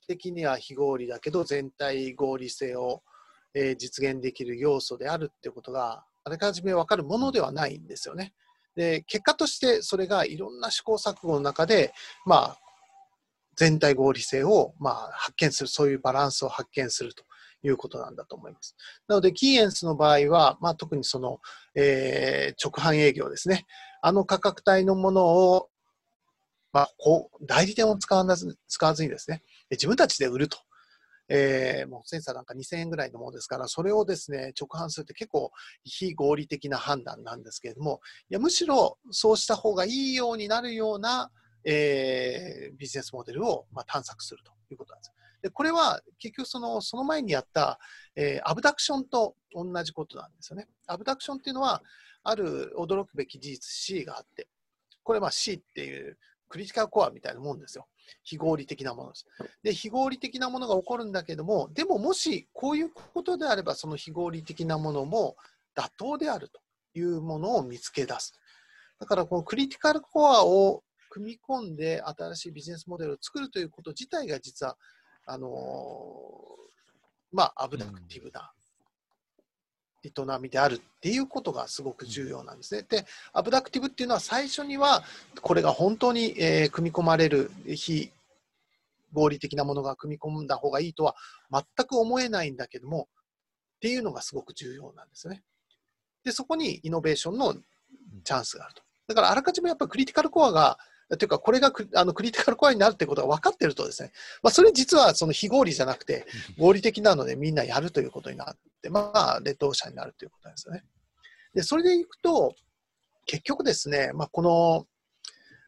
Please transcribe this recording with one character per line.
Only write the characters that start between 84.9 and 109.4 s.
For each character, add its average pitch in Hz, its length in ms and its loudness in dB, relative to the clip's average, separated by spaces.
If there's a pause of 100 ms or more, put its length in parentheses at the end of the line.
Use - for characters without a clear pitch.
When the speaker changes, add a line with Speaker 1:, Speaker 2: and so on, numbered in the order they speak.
Speaker 1:
こ - 120 0
れ 165 80 4
が 156 100 4
本 196 260 0
当 247 160 2
に、 233 240 0
え 160 280 4
ー、 147 60 0
組 165 180 -2
み 156 40 -6
込 175 100 0
ま 165 140 4
れ 160 120 4
る 139 220 2 (160)
非 151 440 -4 (1000)
合 151 160 4
理 147 100 -2
的 143 160 -8
な 143 80 0
も 143 120 -2
の 139 80 -4
が 135 120 -6
組 151 200 -10
み 143 40 -18
込 156 240 -8
ん 139 40 -10
だ 135 80 0
方 143 160 -2
が 135 80 -2
い 165 100 -4
い 160 40 -12
と 156 100 -4
は 147 120 0 (360)
全 139 120 0 (220)
く 254 140 0
思 233 200 2
え 254 100 -2
な 196 140 -2
い 147 80 -6
ん 127 60 -14
だ 123 100 -10
け 127 120 -16
ど 123 80 -16
も、 160 200 -6 (720)
っ - 40 -20
て 226 80 -2
い 254 80 -2
う 254 40 -4
の 208 100 -6
が 127 100 -12
す - 120 -12
ご 139 80 -8
く - 120 -20
重 127 200 -14
要 139 200 -20
な - 100 -20
ん - 60 -20
で - 60 -20
す - 120 -18
ね。 196 160 -16 (800)
で、 254 80 -2
そ 269 140 -6
こ 320 100 -2
に 311 280 -4
イ 160 60 -8
ノ 165 120 -2
ベ 156 120 2
ー - 20 2
シ - 120 -6
ョ 170 40 -6
ン 214 60 -6
の 254 180 0 (680)
チ - 100 -4
ャ 127 80 0
ン 131 40 -10
ス - 120 -10
が - 80 -16
あ - 40 -20
る - 60 -20
と。 - 60 -20 (260)
だ 220 80 -6
か 220 60 8
ら 185 100 6
あ 208 40 4
ら 269 80 2
か 359 80 4
じ 359 100 -4
め 349 80 0
や 330 60 0
っ - 20 -10
ぱ - 100 -2
ク - 100 -6
リ 262 80 2
テ - 80 -8
ィ - 20 -20
カ 302 60 6
ル 311 80 0
コ 320 160 6
ア 226 60 6
が、 156 260 6 (400)
と - 80 2
い - 20 -4
う - 20 -12
か 151 100 2
こ - 120 4
れ 254 80 6
が 269 120 8
ク-、 220 240 -8
あ 180 100 6
の、 175 80 2
ク - 100 -4
リ 233 80 -2
テ - 80 -2
ィ - 60 0
カ 240 60 6
ル - 60 -2
コ 294 100 6
ア 269 60 8
に 214 60 0
な 202 100 8
る 220 40 4
っ - 20 -10
て 160 100 0
こ 143 100 0
と 143 60 2
が 139 140 2
分 156 60 -6
か 370 80 4
っ 370 40 2
て - 120 0
る 147 100 0
と - 100 -4
で - 60 -8
す - 100 -12
ね、 - 100 -14 (300)
ま 233 80 8
あ、 - 20 8
そ 359 120 10
れ 440 80 12
実 262 260 4
は 226 160 10
そ - 120 0
の 156 80 0
非 208 140 -2
合 254 180 6
理 165 80 0
じ 131 80 -2
ゃ 127 40 4
な 131 100 -2
く - 80 -16
て 135 220 -4 (320)
合 175 160 8
理 196 80 4
的 214 200 0
な 208 140 8
の 131 100 -2
で 131 100 -4
み 151 160 -2
ん 151 40 -2
な 139 80 2
や 117 160 0
る 165 120 -4
と - 100 2
い - 40 -2
う - 60 -10
こ 135 100 -12
と 135 100 -12
に 131 60 -12
な 135 140 -12
っ - 60 -18 (240)
て、 - 80 -12
ま 208 240 -2
あ、 131 300 4